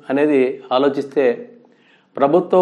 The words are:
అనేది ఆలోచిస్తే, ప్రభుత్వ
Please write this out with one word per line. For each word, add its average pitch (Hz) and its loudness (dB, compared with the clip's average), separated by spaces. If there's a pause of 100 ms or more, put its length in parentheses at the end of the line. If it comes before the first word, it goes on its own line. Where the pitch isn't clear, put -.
అనేది 135 0
ఆలోచిస్తే, 135 -2 (680)
ప్రభుత్వ 175 0